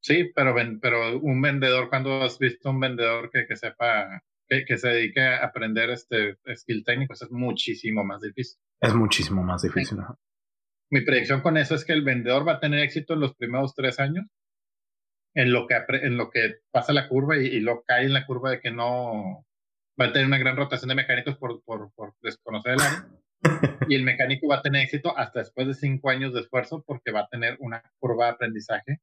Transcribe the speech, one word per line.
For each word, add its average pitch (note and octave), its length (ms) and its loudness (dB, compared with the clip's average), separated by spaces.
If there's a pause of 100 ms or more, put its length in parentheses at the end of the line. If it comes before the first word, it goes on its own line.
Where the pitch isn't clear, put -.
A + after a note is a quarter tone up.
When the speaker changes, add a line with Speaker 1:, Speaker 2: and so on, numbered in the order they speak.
Speaker 1:
Sí, F3 320 2
pero C3 200 4
ven-, A#2 260 -2
pero A#2 380 0
un C#3 220 2
vendedor, C3 480 2
¿cuándo C3+ 340 0
has B2+ 160 -2
visto C3+ 320 0
un C3+ 100 2
vendedor A#2 500 0
que, A#2+ 160 0
que A2+ 80 -4
sepa, G#2+ 680 -2 (260)
que, C3 160 0
que B2 120 0
se B2 120 -2
dedique A#2 320 2
a C3 240 2
aprender A2+ 460 0
este A2 480 -2 (180)
skill G#2+ 280 -4
técnico? C3 280 -2
Eso B2 140 -14
es A#2 40 -14
muchísimo A2+ 720 -2
más G2 200 -6
difícil. G#2+ 360 -8 (220)
Speaker 2:
Es A#2 140 4
muchísimo G2+ 500 2
más F2+ 180 -2
difícil, G2 360 -2
Speaker 1:
Sí. G2 40 -8
Speaker 2:
ajá. - 160 -12 (720)
Speaker 1:
Mi C#3 120 2
predicción C3 380 2
con D#3+ 160 2
eso D3+ 180 2
es D3 120 -2
que D#3+ 80 0
el D3+ 100 2
vendedor B2+ 420 2
va E3 80 4
a C#3+ 60 -8
tener D3 200 0
éxito D3 340 -2
en D#3 60 0
los C3+ 140 0
primeros B2+ 400 -2
tres C3 240 -2
años, D#3 280 -2 (1080)
en B2+ 180 4
lo A#2 140 2
que B2+ 80 2
apre-, C3 300 0
en A#2+ 140 2
lo A#2 120 -2
que A2+ 260 0 (140)
pasa B2 220 2
la C#3 160 2
curva C#3 300 2
y, C3 80 2
y A#2+ 140 0
lo A#2 240 0
cae B2+ 200 2
en C3+ 80 2
la C3 140 0
curva C3 240 -2
de B2 100 -2
que A#2+ 100 -6
no A#2+ 760 -4 (520)
va B2 80 4
a A#2 60 0
tener C3+ 140 4
una C3+ 100 4
gran C3 200 2
rotación C3 340 -2
de C3 60 0
mecánicos C3 420 -2
por, A#2 260 -8
por, G#2+ 300 -10
por G#2 280 -16
desconocer A2 520 -4
el C3+ 80 2
área. - 260 -2 (340)
Speaker 2:
<laughs> D3 460 2
Speaker 1:
Y C#3+ 80 4
el C3 80 0
mecánico C3 440 0
va C#3+ 80 4
a C#3 60 -2
tener C#3 220 2
éxito C#3+ 320 -4
hasta B2 240 -4
después B2+ 260 -4
de C3+ 80 -2
cinco C3+ 360 -2
años C3 240 -2
de A#2+ 60 -2
esfuerzo B2+ 460 -4
porque - 240 -8
va G#2+ 100 -2
a - 80 -4
tener A#2+ 320 -4
una A#2 220 -8 (160)
curva A#2+ 280 0
de A#2 60 2
aprendizaje A2+ 720 -6